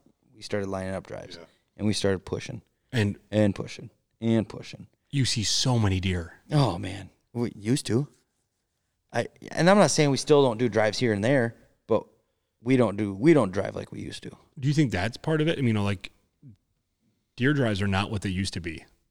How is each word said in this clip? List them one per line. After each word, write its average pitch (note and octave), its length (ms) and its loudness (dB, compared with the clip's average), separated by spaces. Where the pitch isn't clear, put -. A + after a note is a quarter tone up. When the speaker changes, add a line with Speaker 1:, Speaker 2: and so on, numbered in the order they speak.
Speaker 1:
we A2 80 -20
started G2+ 280 -6
lining F#2+ 240 -6
up F#2 140 -8
drives. - 300 -14
Speaker 2:
Yeah. E2+ 80 -20
Speaker 1:
And G2 120 -6
we G#2+ 60 4
started G2 320 0
pushing. - 360 -8
Speaker 3:
And G#2 240 0
Speaker 1:
And G#2 240 4
pushing. - 340 -12
And A2+ 260 2
pushing. - 400 -16
Speaker 3:
you C3+ 160 0
see G#2+ 180 -2
so B2 360 0
many G2 220 2
deer. F2+ 320 -4
Speaker 1:
Oh, B2 260 2
man. G2 320 -10
We A#2+ 220 -4
used G#2+ 320 -2
to. C3 200 0
I, A#2+ 140 -2
and E3 180 2
I'm G3+ 80 8
not F3 140 6
saying D3 200 4
we B2+ 60 2
still C#3+ 260 4
don't A#2 140 2
do B2 120 0
drives G#2+ 300 0
here A#2+ 140 2
and G2+ 100 0
there, A#2 320 2
but A2 160 0
we B2+ 160 2
don't G#2 200 2
do, G#2 160 -4
we B2+ 200 4
don't A2 200 4
drive F#2 240 -4
like - 160 -12
we - 80 -12
used - 220 -12
to. - 80 -14
Speaker 3:
Do B2+ 80 -2
you D3 60 2
think C#3 180 2
that's G2 260 -2
part D#3+ 240 -2
of D3+ 60 0
it? E3+ 100 0
I - 40 -6
mean, B2+ 60 2
you A2+ 60 4
know, G#2 120 0
like, G2+ 260 -4
deer C3+ 160 2
drives A2 280 0
are G2+ 60 0
not G2 240 0
what G#2+ 100 -4
they G#2 80 -4
used F#2 240 -4
to F2 80 -8
be. D#2+ 240 -10